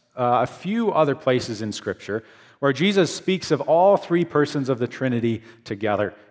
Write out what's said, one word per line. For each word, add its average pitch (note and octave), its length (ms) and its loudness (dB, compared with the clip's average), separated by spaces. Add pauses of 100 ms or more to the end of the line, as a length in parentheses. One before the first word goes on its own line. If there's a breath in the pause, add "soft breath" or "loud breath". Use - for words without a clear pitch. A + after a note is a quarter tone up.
(160)
uh, B2 260 2
a B2 60 0
few G#3+ 440 -4
other D3+ 220 2
places A#2+ 480 -2
in G#2+ 100 -6
Scripture, G2+ 520 -6 (340 loud breath)
where C#3 160 2
Jesus F#3 420 2
speaks - 360 -2
of C#3 100 2
all F3+ 340 4
three E3+ 300 0
persons C#3+ 440 0
of B2 100 -2
the A#2+ 80 -2
Trinity A#2 560 -2 (220 loud breath)
together G#2 500 -2 (140)